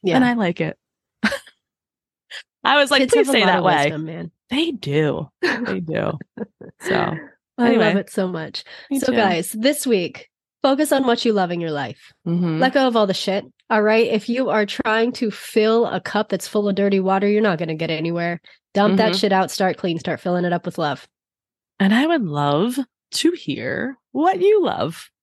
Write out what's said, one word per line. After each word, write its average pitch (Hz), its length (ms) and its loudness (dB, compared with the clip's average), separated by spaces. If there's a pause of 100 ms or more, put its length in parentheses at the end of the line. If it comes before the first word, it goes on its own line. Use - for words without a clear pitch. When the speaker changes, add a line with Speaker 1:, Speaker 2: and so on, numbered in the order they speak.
Speaker 1:
Yeah. 185 120 2
Speaker 2:
And 262 100 6
I 240 80 2
like 190 280 0
it." 156 160 -4 (460)
<laughs> - 1400 -12
I 277 140 4
was 277 140 2
like, 277 100 4
Speaker 1:
Kids 262 120 2
Speaker 2:
"Please 440 140 4
Speaker 1:
have 269 80 2
a 240 40 6
Speaker 2:
say - 20 4
Speaker 1:
lot 196 60 4
Speaker 2:
that 185 120 4
Speaker 1:
of 170 60 -2
Speaker 2:
way." 180 100 4 (100)
Speaker 1:
wisdom, 156 200 -4
man. 165 260 -12 (180)
Speaker 2:
They 320 220 -2
do. 147 640 -2
Speaker 1:
<laughs> - 60 -10 (240)
Speaker 2:
They 190 160 -4
do. 160 320 -4 (680)
So, - 340 -2 (420)
Speaker 1:
I 240 100 2
Speaker 2:
anyway. 220 200 4
Speaker 1:
love 170 100 2
it 196 120 -6
so 190 180 -4
much. 165 360 -10 (260)
Speaker 2:
Me 277 100 -4
Speaker 1:
So 262 80 -2
Speaker 2:
too. 240 100 0
Speaker 1:
guys, 180 340 0
this 262 340 -2
week, 196 440 -2 (340)
focus 277 280 2
on 269 140 2
what 240 200 0
you 226 80 2
love 180 180 0
in 175 100 -4
your 165 100 -4
life. 143 400 -8 (160)
Speaker 2:
Mm-hmm. 170 320 0
Speaker 1:
Let 254 140 2
go 269 140 4
of 233 80 0
all 214 120 4
the 190 60 -2
shit. 190 320 -4 (240)
All 220 140 2
right. 220 240 4
If - 220 -2
you 240 200 -2
are 208 160 0
trying 226 480 0
to 226 180 -2
fill 220 540 0
a 180 160 -4
cup - 280 -2
that's 190 180 -4
full 208 200 -2
of 196 80 0
dirty 196 240 2
water, 190 300 0
you're 208 120 2
not 185 180 2
gonna 160 160 -4
get 160 160 -4
anywhere. 170 500 -4 (320)
Dump 196 240 4
that 220 140 4
Speaker 2:
Mm-hmm. 185 80 -2
Speaker 1:
shit 196 140 0
out, 190 180 2
start 185 260 -2
clean, 165 220 -4
start 160 220 -6
filling 180 240 -2
it 175 80 0
up 170 120 -4
with 170 120 -6
love. 147 300 -4 (720)
Speaker 2:
And 196 140 4
I 269 140 2
would 320 160 2
love 147 540 0 (340)
to 330 200 0
hear - 680 -6 (140)
what 349 300 0
you 403 220 4
love. 165 460 -4 (140)